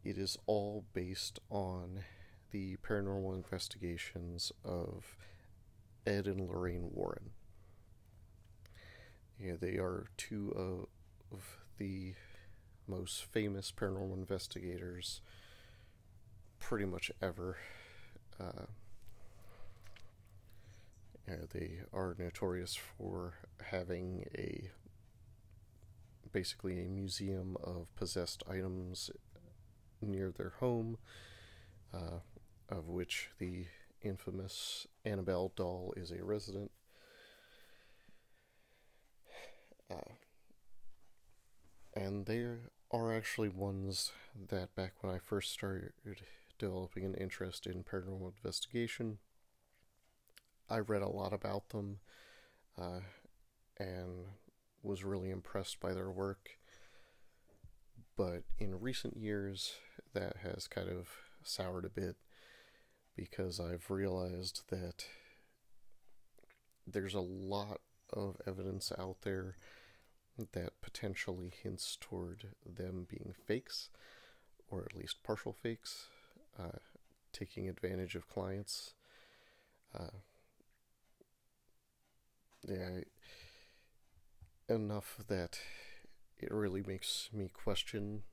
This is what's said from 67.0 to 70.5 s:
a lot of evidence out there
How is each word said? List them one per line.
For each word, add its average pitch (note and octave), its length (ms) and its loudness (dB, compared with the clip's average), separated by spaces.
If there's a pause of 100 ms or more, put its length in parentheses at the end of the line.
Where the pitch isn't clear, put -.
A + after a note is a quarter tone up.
a G2+ 60 4
lot F#2+ 640 2 (300)
of G2+ 260 2 (100)
evidence F#2+ 500 2
out F#2 240 0
there F#2+ 360 2 (960)